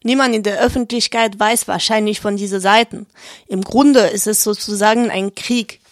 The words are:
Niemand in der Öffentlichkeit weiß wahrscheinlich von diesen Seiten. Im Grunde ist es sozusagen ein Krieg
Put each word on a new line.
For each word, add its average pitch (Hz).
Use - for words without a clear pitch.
Niemand 247
in 214
der 202
Öffentlichkeit 226
weiß 226
wahrscheinlich 214
von 202
diesen 196
Seiten. 214
Im 190
Grunde 262
ist 196
es 214
sozusagen 214
ein 196
Krieg -